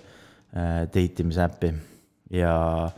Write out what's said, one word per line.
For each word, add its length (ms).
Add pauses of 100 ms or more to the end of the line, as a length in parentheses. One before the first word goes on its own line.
(540)
äh, 320
date 380
imise 240
äppi 240 (600)
ja, 680